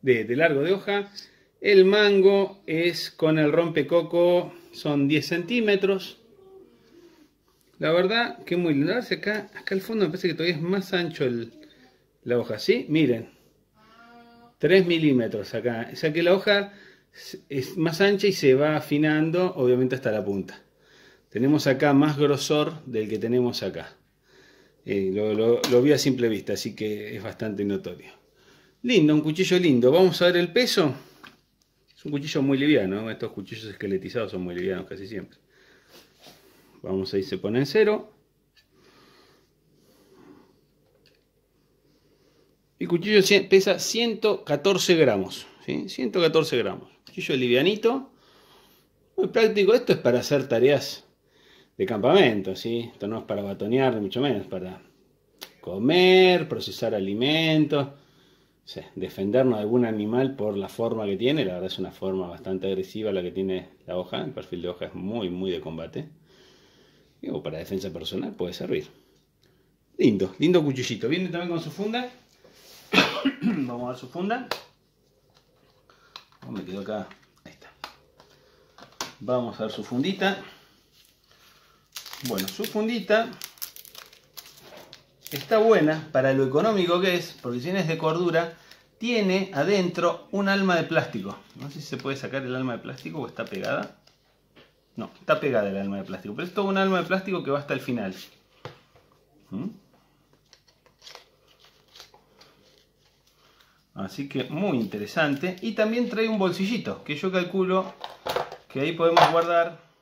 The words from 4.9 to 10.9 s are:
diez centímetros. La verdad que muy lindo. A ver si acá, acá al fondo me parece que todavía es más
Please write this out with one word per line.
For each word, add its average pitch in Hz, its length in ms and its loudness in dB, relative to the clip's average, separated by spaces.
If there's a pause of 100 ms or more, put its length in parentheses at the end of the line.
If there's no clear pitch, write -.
diez 143 180 2
centímetros. 196 960 0 (1600)
La 156 140 0
verdad 190 540 0
que 175 100 -2
muy 175 180 2
lindo. 151 200 2
A - 20 -2
ver 247 80 -2
si - 120 -4
acá, 208 380 -6
acá - 220 -6
al 190 60 -2
fondo 214 240 -2
me 156 40 0
parece 180 200 -2
que 156 60 -2
todavía 165 200 -2
es 147 60 -6
más 190 320 -2